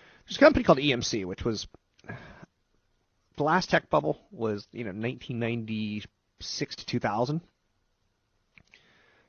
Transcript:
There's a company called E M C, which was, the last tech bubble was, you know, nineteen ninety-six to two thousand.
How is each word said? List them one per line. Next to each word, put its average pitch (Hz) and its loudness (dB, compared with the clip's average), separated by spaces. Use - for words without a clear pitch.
There's 202 -12
a - 2
company 277 8
called 143 6
E 143 4
M 120 0
C, 104 -2
which 90 -6
was, 110 -2
the 147 -2
last 170 2
tech - 0
bubble 151 0
was, 110 -4
you 117 -8
know, 101 -8
nineteen 117 -6
ninety-six 110 -6
to - -16
two 123 -2
thousand. 123 -2